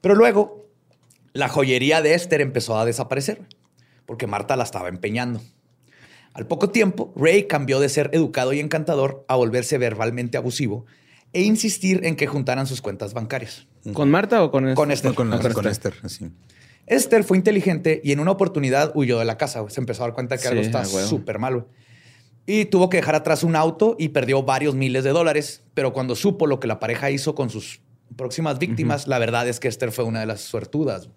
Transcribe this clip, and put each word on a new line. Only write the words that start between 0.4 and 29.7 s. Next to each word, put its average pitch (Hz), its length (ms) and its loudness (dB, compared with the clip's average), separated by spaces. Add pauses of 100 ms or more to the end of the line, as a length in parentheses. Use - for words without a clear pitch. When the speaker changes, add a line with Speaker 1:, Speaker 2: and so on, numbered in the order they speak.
Speaker 1:
la 135 160 0
joyería 135 520 4
de 156 140 4
Esther 175 260 2
empezó 123 380 0
a 113 60 2
desaparecer, 131 580 -2 (640)
porque 113 220 -8
Marta 104 280 -2
la 123 80 -2
estaba 90 240 -8
empeñando. 113 520 -6 (920)
Al - 140 -12
poco 196 240 0
tiempo, 202 460 0
Ray 190 320 4
cambió 135 320 0
de 143 80 2
ser 139 240 0
educado 135 400 0
y 147 80 -2
encantador 151 680 -2
a 131 80 0
volverse 123 440 0
verbalmente 120 580 -2
abusivo 120 500 -4 (460)
e 180 100 0
insistir 202 600 2
en 165 100 0
que 143 140 -2
juntaran 135 400 -2
sus 131 120 -8
cuentas 101 340 -8
bancarias. 113 520 -8 (260)
Speaker 2:
¿Con 143 200 2
Marta 202 320 4
o 143 80 -2
con 131 160 2
Esther? 131 80 0
Speaker 1:
Con 147 160 2
Esther. 131 180 0
Speaker 3:
No, 117 60 -2
con 120 140 0
la, 113 100 0
Speaker 2:
Con 110 120 2
Speaker 3:
con 104 140 -2
Speaker 2:
Esther. 104 280 -2
Speaker 3:
Esther, - 120 -16
así. 87 260 -12 (540)
Speaker 1:
Esther 226 380 4
fue 190 140 4
inteligente 175 680 2
y 143 80 2
en 143 80 0
una 175 120 2
oportunidad 151 640 2
huyó 123 240 2
de 113 60 0
la 113 140 -2
casa, 135 220 -4
güey. 104 120 -8
Se - 80 -6
empezó 117 240 -6
a 120 40 -2
dar 117 60 -8
cuenta 127 220 -6
que 127 120 -6
algo 120 120 2
Speaker 2:
Sí, 107 60 0
Speaker 1:
está 120 160 -2
Speaker 2:
a 101 40 -4
huevo. 95 220 -2
Speaker 1:
súper 107 300 -4
mal, 127 160 -2
güey. 120 120 -4 (800)
Y 208 220 2
tuvo 185 240 4
que 180 80 4
dejar 156 160 2
atrás 151 280 2
un 165 140 2
auto 165 420 2
y 160 120 -2
perdió 135 320 0
varios 135 320 0
miles 131 280 0
de 135 60 0
dólares. 151 540 0 (100)
Pero 135 220 0
cuando 127 200 -2
supo 185 320 0
lo 135 140 0
que - 80 -4
la 110 120 -2
pareja 123 300 -2
hizo 139 240 -2
con 131 140 -2
sus - 320 -12 (360)
próximas 135 420 -4
víctimas, 147 460 -2
Speaker 2:
Ujú. 139 80 -6
Speaker 1:
la 127 60 0
verdad 117 300 0
es 120 120 -4
que 127 80 -2
Esther 117 240 -4